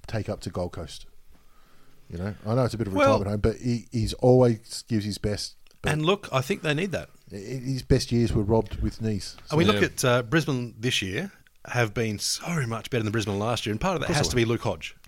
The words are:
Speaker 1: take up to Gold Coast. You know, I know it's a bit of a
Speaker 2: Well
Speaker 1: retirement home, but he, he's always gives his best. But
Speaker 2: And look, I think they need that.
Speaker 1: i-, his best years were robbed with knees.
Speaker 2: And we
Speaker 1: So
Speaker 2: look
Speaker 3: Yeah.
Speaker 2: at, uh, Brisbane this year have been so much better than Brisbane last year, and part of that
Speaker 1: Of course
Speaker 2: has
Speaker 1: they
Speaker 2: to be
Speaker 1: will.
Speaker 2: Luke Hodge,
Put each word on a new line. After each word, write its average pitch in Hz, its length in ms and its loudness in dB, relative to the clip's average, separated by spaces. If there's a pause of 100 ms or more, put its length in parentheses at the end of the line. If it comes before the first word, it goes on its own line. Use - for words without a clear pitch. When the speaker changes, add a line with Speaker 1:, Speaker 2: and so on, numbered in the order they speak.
Speaker 1:
take 104 220 -4
up 101 120 -4
to 101 100 -10
Gold 90 220 -4
Coast. - 340 -12 (1040)
You 85 80 -8
know, 98 160 -4 (120)
I 110 80 0
know 127 100 4
it's 110 100 -2
a 107 40 -4
bit 110 80 -2
of 95 80 -4
a - 20 -2
Speaker 2:
Well 110 220 6
Speaker 1:
retirement 101 120 -2 (140)
home, 113 80 4
but - 80 -10
he, 117 320 -2
he's 113 220 -2
always 123 720 4
gives 107 160 0
his 104 140 -4
best. - 380 -6 (260)
But 143 100 2
Speaker 2:
And 156 140 -2
look, 202 260 2
I 131 80 2
think 202 220 -2
they 151 120 0
need 175 180 -2
that. 85 180 -6 (220)
Speaker 1:
i-, 98 40 -10
his 123 460 -6
best - 280 2
years 120 220 4
were 110 100 2
robbed 110 380 0
with 107 220 -4
knees. 107 340 -4 (140)
Speaker 2:
And 151 80 2
we 165 60 6
Speaker 1:
So - 80 6
Speaker 2:
look - 100 2
Speaker 3:
Yeah. 170 60 4
Speaker 2:
at, - 160 -4
uh, 123 180 4
Brisbane 123 560 0
this 117 240 0
year 110 280 -4 (360)
have 117 260 0
been 113 260 -2
so 160 480 -4
much 113 220 -6
better 120 140 0
than 107 100 -2
Brisbane 104 260 0
last 110 280 -2
year, 104 60 0
and 107 80 -4
part 185 140 0
of 160 60 -2
that - 60 -4
Speaker 1:
Of - 100 0
course - 20 4
Speaker 2:
has 143 100 4
Speaker 1:
they - 20 -4
Speaker 2:
to 123 60 -2
be 120 80 4
Speaker 1:
will. 113 80 2
Speaker 2:
Luke 113 100 -2
Hodge, - 340 -6 (120)